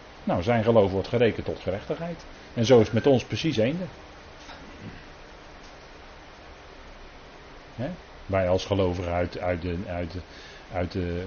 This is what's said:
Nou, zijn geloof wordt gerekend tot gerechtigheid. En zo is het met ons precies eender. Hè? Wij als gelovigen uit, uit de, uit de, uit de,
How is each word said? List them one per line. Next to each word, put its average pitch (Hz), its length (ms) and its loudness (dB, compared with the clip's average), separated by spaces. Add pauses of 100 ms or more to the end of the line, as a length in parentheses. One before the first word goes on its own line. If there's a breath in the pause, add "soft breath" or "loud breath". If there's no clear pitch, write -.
(240)
Nou, 127 180 0
zijn 117 220 2
geloof 107 260 6
wordt 95 180 -2
gerekend 117 380 2
tot 85 140 -6
gerechtigheid. 151 640 -6 (300 loud breath)
En 117 100 0
zo 120 140 10
is 107 60 8
het - 100 -4
met 113 120 2
ons 131 180 6
precies 147 320 -2
eender. 151 300 0 (4000)
Hè? 123 160 -6 (360)
Wij 95 220 2
als 92 160 4
gelovigen 92 480 2
uit, 87 260 0
uit 87 240 -2
de, 87 240 -2
uit 87 260 -6
de, 90 60 -8 (540 loud breath)
uit 90 200 -2
de, 87 340 -4